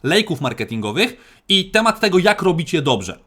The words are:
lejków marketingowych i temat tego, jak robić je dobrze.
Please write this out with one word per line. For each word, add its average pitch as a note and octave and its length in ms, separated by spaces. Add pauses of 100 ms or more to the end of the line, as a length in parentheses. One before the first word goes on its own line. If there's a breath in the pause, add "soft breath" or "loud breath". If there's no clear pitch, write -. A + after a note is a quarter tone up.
lejków E3+ 380
marketingowych A2+ 1080
i F#3+ 220
temat A3 280
tego, F#3 200
jak G#3 220
robić F3 320
je D#3+ 80
dobrze. G2+ 460